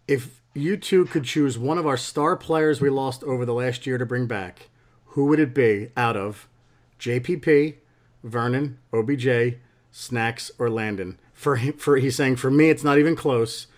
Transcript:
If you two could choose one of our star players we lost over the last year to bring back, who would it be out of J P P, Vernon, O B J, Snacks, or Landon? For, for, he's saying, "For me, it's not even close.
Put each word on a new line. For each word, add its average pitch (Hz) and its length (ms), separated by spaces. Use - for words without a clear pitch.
If 135 360
you 160 240
two 185 300
could 147 180
choose 135 340
one 147 200
of 160 80
our 135 100
star 151 400
players 156 460
we 139 80
lost 135 340
over 127 220
the 120 80
last 123 320
year 127 100
to 123 80
bring 123 220
back, 98 420
who 139 200
would 151 140
it 131 140
be 110 420
out 117 200
of 101 320
J 123 220
P 170 160
P, 147 400
Vernon, 123 560
O 113 100
B 139 140
J, 120 420
Snacks, 117 680
or 120 100
Landon? 104 500
For, 139 260
for, 143 220
he's 131 180
saying, 131 200
"For 131 140
me, 156 200
it's 143 120
not 143 160
even 156 160
close. 117 520